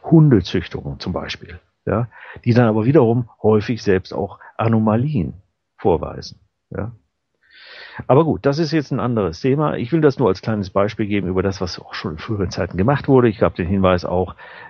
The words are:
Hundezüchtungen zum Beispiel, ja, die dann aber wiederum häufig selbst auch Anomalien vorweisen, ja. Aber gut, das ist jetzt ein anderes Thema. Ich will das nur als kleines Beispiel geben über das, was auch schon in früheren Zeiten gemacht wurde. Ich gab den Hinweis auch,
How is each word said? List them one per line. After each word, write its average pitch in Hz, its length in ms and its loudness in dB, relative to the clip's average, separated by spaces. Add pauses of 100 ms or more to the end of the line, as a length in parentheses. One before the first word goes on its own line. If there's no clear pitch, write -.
Hundezüchtungen 95 920 2
zum 92 100 -8
Beispiel, - 480 -10 (260)
ja, 113 220 -2 (380)
die 120 80 4
dann 117 160 6
aber 107 160 0
wiederum 123 420 4 (160)
häufig 107 400 0
selbst 95 300 0
auch - 260 -8 (160)
Anomalien 110 800 0 (480)
vorweisen, 76 580 -4 (300)
ja. 113 220 -8 (1160)
Aber 139 160 6
gut, 117 220 -2
das 143 120 0
ist 156 140 -2
jetzt 156 200 -2
ein 120 100 -4
anderes 104 400 -2
Thema. 143 340 0
Ich 117 160 -6
will 165 80 0
das 147 180 4
nur 120 120 2
als 95 120 -2
kleines 104 280 -4
Beispiel 104 380 -2
geben 98 200 -2
über 92 160 -2
das, 98 160 -4
was 90 200 -8
auch - 140 -20
schon 82 200 -8
in 80 60 -12
früheren 101 300 -4
Zeiten - 280 -6
gemacht 131 300 0
wurde. 127 200 6
Ich 104 100 0
gab 87 180 0
den 90 120 -4
Hinweis 92 380 2
auch, 92 300 -4 (340)